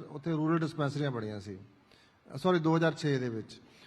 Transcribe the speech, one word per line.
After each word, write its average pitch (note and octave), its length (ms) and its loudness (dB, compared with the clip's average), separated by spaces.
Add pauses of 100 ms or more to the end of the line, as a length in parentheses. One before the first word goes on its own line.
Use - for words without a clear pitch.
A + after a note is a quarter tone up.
ਉੱਥੇ D3+ 220 -6
ਰੂਰਲ D#3+ 280 2
ਡਿਸਪੈਂਸਰੀਆਂ C#3+ 520 -2
ਬਣੀਆਂ G#2+ 280 -4
ਸੀ, F#2+ 180 -10
ਅ, - 800 -20
ਸੌਰੀ, F3+ 220 4
ਦੋ D#3+ 180 4
ਹਜ਼ਾਰ D#3+ 160 4
ਛੇ D3 240 0
ਦੇ B2 120 -2
ਵਿੱਚ। A2 320 -8 (260)